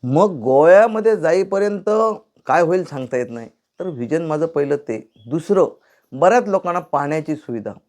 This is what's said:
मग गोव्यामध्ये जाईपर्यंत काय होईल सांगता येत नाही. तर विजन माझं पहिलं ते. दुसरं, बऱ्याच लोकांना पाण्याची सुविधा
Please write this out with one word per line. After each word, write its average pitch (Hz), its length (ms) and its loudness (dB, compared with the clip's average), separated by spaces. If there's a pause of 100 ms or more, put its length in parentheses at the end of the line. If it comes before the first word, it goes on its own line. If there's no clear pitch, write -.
मग 147 280 2
गोव्यामध्ये 185 840 4
जाईपर्यंत 196 720 -2 (560)
काय 160 160 2
होईल 175 220 0
सांगता 131 320 -8
येत 123 140 -2
नाही. 117 180 -14 (320)
तर 180 80 -8
विजन 147 380 -4
माझं 156 200 -2
पहिलं 143 300 -2
ते. 113 360 -10 (140)
दुसरं, 165 400 0 (460)
बऱ्याच 190 360 2
लोकांना 180 320 -2
पाण्याची 151 560 -4
सुविधा 110 360 -10 (160)